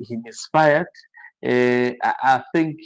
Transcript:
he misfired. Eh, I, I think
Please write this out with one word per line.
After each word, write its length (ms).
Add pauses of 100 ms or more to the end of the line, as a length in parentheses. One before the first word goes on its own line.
he 140
misfired. 720 (540)
Eh, 600
I, 200
I 200 (120)
think 320